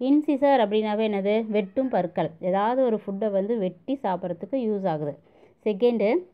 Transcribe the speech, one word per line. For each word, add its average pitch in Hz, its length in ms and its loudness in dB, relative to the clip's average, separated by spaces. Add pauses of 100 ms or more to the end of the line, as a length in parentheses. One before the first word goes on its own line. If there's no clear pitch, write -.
Incisor 277 600 4
அப்படின்னாவே 214 460 0
என்னது? 208 400 0
வெட்டும் 214 420 -2
பற்கள். 175 420 -2 (100)
ஏதாவது 208 440 0
ஒரு 220 220 0
ஃபுட்டை 202 240 -4
வந்து 202 280 0
வெட்டி 190 440 -4
சாப்பிட்றதுக்கு 185 540 -4
யூஸ் 214 320 -2
ஆகுது. 151 300 -4 (460)
Second, 220 520 2 (180)